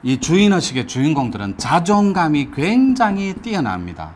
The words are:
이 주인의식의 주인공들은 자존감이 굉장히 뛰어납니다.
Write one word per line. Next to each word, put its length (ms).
이 180
주인의식의 680
주인공들은 680
자존감이 920
굉장히 800
뛰어납니다. 840